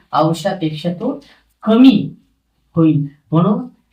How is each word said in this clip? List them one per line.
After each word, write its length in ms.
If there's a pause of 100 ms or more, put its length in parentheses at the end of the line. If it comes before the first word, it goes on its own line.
(120)
अंशापेक्षा 800
तो 320 (380)
कमी 520 (640)
होईल. 300 (260)
म्हणून 360 (240)